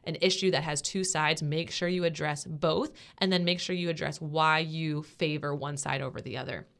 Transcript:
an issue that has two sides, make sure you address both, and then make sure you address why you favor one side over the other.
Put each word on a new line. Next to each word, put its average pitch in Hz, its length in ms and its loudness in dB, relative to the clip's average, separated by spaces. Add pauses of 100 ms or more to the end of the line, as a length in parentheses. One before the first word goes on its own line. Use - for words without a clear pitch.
an 160 180 -6
issue 185 300 4
that 151 100 2
has 151 180 -2
two - 240 -2
sides, 160 380 2
make 156 300 -2
sure 175 180 0
you 180 140 2
address 151 420 0
both, 165 460 0 (260)
and 190 160 2
then 175 120 4
make 175 140 2
sure 185 160 -2
you 175 140 0
address 147 320 -4
why 156 380 4
you 156 420 -2
favor 151 540 -2
one 147 200 -6
side 135 280 -2
over - 180 -6
the 127 160 -8
other. 127 300 -8 (120)